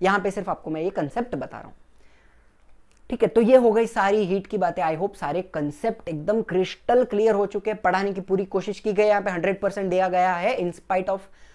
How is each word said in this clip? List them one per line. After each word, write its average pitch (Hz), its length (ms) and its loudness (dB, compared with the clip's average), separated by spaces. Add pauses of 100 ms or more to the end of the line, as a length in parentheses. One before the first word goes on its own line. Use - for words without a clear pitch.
यहाँ 196 180 2
पे 190 100 -2
सिर्फ 185 180 -8
आपको 165 220 -6
मैं 156 120 -4
ये 185 80 -2
कॉन्सेप्ट 202 440 -6
बता 120 240 -10
रहा 107 80 -16
हूँ, 104 80 -20 (1400)
ठीक 240 120 0
है? 214 60 4
तो - 120 4
ये 240 160 6
हो 240 160 8
गई 226 140 2
सारी 208 400 0
हीट 190 200 -2
की 214 120 -4
बातें। 175 240 -2
I 160 180 0
hope 202 160 -4
सारे 160 260 -4
कॉन्सेप्ट 165 680 -6
एकदम 165 340 -2
क्रिस्टल 220 600 0
क्लियर 220 300 2
हो 202 120 2
चुके 202 240 -6
हैं। 214 120 -6
पढ़ाने 190 300 0
की 185 80 -6
पूरी 190 240 -2
कोशिश 190 360 -4
की 214 120 -2
गई, 202 120 4
यहाँ 208 180 4
पे 196 80 -4
हंड्रेड 185 300 -2
परसेंट 196 300 -2
दिया 185 180 2
गया 180 260 2
है 185 240 -2
in 175 180 -2
spite 190 340 -2
of 190 100 -2 (340)